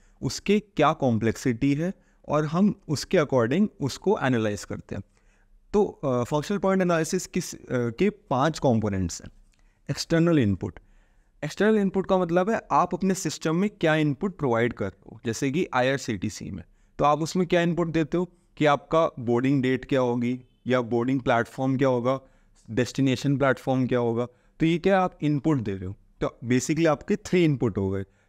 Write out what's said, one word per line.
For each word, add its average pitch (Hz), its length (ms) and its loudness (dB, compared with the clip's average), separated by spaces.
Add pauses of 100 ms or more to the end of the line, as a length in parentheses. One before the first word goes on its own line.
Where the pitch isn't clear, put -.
(220)
उसके - 380 0
क्या 151 340 0
कॉम्प्लेक्सिटी 117 800 0
है, 170 200 -4 (340)
और 151 180 0
हम 180 420 2
उसके 151 300 -2
according 135 500 2 (140)
उसको 143 420 -2
एनालाइज 110 400 0
करते - 320 -12
हैं। 101 80 -10 (720)
तो, 202 120 4
अ, 123 380 -2
फंक्शनल 156 340 -4
पॉइंट 190 240 2
एनालिसिस 175 460 -2
किस, - 280 -6
अ, - 40 -18 (120)
के 123 380 0
पांच 151 500 -2
कंपोनेंट्स 104 600 0
हैं। - 80 -16 (600)
एक्सटर्नल 165 500 2
इनपुट, 101 400 0 (680)
एक्सटर्नल 214 320 2
इनपुट 190 320 0
का 190 80 4
मतलब 180 320 0
है 226 120 -2 (100)
आप 175 220 2
अपने 190 200 0
सिस्टम 160 420 -4
में 196 140 0
क्या 156 260 0
इनपुट 156 420 -2
प्रोवाइड 117 360 0
कर 107 120 -6
रहे - 260 -12
हो। 110 140 -20
जैसे 123 260 -2
कि 170 220 -2
आईआरसीटीसी 123 800 -2
में, 87 120 -12 (360)
तो 147 60 2
आप 147 160 2
उसमें 170 260 -2
क्या 175 140 2
इनपुट 170 260 -2
देते 160 300 -2
हो 180 140 -4 (260)
कि 151 80 2
आपका 147 540 2
बोर्डिंग 123 440 2
डेट 127 220 0
क्या 135 140 0
होगी, 123 420 0 (260)
या 127 140 2
बोर्डिंग 120 400 0
प्लेटफॉर्म 131 560 0
क्या 135 100 2
होगा, 127 320 0 (520)
डेस्टिनेशन 131 680 0
प्लेटफॉर्म 131 500 0
क्या 120 120 0
होगा। 120 280 -2 (320)
तो 156 60 2
ये 165 120 2
क्या 190 240 2
आप 180 200 -4
इनपुट 147 400 0
दे 101 140 -6
रहे 95 100 -10
हो। 101 100 -10 (260)
तो 151 240 -6
basically 143 420 2
आपके 156 280 0
थ्री 185 280 2
इनपुट 127 340 2
हो 98 120 -2
गए 98 160 -6 (240)